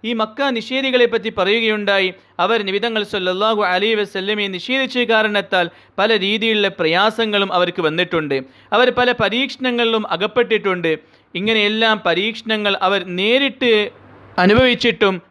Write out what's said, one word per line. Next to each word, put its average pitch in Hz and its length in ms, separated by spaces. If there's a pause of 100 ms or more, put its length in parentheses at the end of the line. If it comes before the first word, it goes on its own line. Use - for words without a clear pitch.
ഈ - 20 (100)
മക്ക 220 360
നിഷേധികളെ 254 560
പറ്റി 220 260
പറയുകയുണ്ടായി. 202 720 (360)
അവർ 220 140 (100)
നബിതങ്ങൾ 208 420
സല്ലല്ലാഹു 202 500 (100)
അലൈഹി 208 300
വസല്ലമയെ 202 540
നിഷേധിച്ച 254 560
കാരണത്താൽ 208 560 (320)
പല 214 120 (140)
രീതിയിലുള്ള 214 440 (100)
പ്രയാസങ്ങളും 202 760
അവർക്ക് 175 320
വന്നിട്ടുണ്ട്. 160 480 (400)
അവർ 247 140 (100)
പല 247 80 (140)
പരീക്ഷണങ്ങളിലും 240 920
അകപ്പെട്ടിട്ടുണ്ട്. 196 760 (480)
ഇങ്ങനെയെല്ലാം 220 560 (120)
പരീക്ഷണങ്ങൾ 208 680 (140)
അവർ 196 120 (200)
നേരിട്ട് 247 520 (680)
അനുഭവിച്ചിട്ടും 226 720 (160)